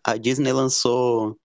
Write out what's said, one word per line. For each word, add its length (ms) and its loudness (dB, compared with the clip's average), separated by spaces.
a 140 0
Disney 340 0
lançou 880 0